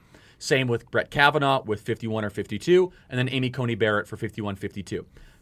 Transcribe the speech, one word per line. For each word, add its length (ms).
Same 280
with 240
Brett 200
Kavanaugh 520
with 200
fifty-one 420
or 60
fifty-two, 600
and 80
then 120
Amy 200
Coney 240
Barrett 340
for 80
fifty-one, 400
fifty-two. 480